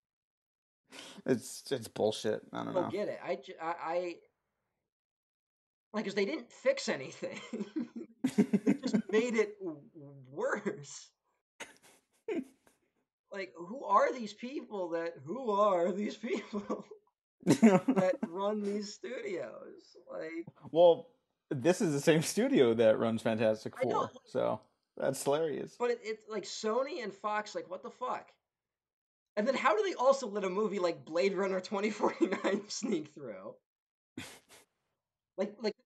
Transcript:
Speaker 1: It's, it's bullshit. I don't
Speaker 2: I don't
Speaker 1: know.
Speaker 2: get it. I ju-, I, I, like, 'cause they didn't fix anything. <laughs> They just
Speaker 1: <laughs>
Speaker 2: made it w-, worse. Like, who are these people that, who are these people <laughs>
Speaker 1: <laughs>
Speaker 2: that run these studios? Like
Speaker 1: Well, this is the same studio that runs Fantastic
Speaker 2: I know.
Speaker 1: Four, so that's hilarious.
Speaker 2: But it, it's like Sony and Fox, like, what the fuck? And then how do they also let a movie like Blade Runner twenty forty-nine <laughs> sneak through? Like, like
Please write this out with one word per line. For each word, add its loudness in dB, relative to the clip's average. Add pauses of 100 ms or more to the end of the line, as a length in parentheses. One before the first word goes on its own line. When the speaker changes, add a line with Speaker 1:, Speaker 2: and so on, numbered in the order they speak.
(1200)
Speaker 1:
It's, -4
it's -4
bullshit. -2 (100)
I -6
don't -8
Speaker 2:
I -6
don't 0
Speaker 1:
know. -6
Speaker 2:
get -4
it. -8
I -4
ju-, -14
I, -4
I, -4 (1800)
like, -2
'cause -6
they 2
didn't -4
fix 0
anything. -6 (140)
<laughs> -6 (480)
They 4
just 0
Speaker 1:
<laughs> -14
Speaker 2:
made 2
it 0
w-, -8 (520)
worse. -6 (2250)
Like, -8
who -10
are 6
these -6
people -6
that, -2 (100)
who -4
are 4
these -4
people -6 (200)
<laughs> -20
Speaker 1:
<laughs> -20
Speaker 2:
that 6 (140)
run -2
these -4
studios? -10 (140)
Like -8 (240)
Speaker 1:
Well, 8 (420)
this 2
is 2
the 0
same 6
studio 4
that 6
runs 0
Fantastic 0
Speaker 2:
I 2
know. 2
Speaker 1:
Four, -2 (160)
so -2 (360)
that's -2
hilarious. -2
Speaker 2:
But 0
it, -4
it's -10
like -6
Sony -4
and -8
Fox, -6
like, -8
what -10
the -14
fuck? -8 (1080)
And 2
then 4
how 4
do 4
they -2
also 4
let -4
a 0
movie 0
like 0
Blade 2
Runner 0
twenty -2
forty-nine 0
<laughs> -16
sneak -4
through? -12 (1800)
Like, -4
like 0 (140)